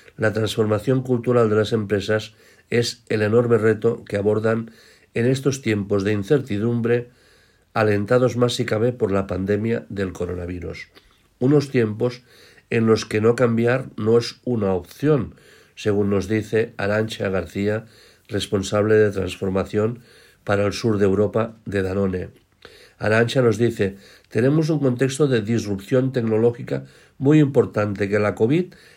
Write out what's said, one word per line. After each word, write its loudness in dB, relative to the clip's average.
La -2
transformación 0
cultural 2
de 2
las 2
empresas -2
es -2
el 0
enorme 2
reto 0
que -6
abordan 0
en 0
estos 0
tiempos 0
de 0
incertidumbre, -2
alentados 2
más 2
si -2
cabe 0
por -2
la 0
pandemia -2
del -6
coronavirus. -10
Unos 4
tiempos -2
en 0
los 4
que -2
no 4
cambiar 0
no 4
es -8
una 0
opción, -2
según 0
nos 0
dice -2
Arantxa -2
García, -4
responsable 0
de 6
transformación -2
para 0
el -2
sur 0
de 4
Europa 0
de -4
Danone. -2
Arantxa 2
nos 4
dice: 0
"Tenemos 0
un 0
contexto 0
de 2
disrupción -2
tecnológica -2
muy 6
importante 0
que 0
la 0
covid 0